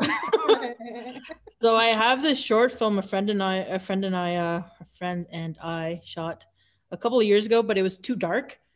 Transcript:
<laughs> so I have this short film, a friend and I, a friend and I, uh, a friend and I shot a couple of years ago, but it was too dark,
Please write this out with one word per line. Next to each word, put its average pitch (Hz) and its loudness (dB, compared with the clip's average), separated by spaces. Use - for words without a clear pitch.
<laughs> 247 -4
so 226 6
I 226 4
have 226 4
this 285 2
short 233 2
film, 220 0
a - 0
friend 196 -2
and 202 0
I, 190 0
a 190 -4
friend 196 -4
and 185 -2
I, 175 -2
uh, 170 -2
a 165 -20
friend 180 -6
and 165 -8
I 165 -6
shot 165 -10
a 175 -10
couple 240 0
of 220 4
years 208 4
ago, 226 4
but 208 0
it 190 2
was 190 -2
too - -4
dark, 196 -4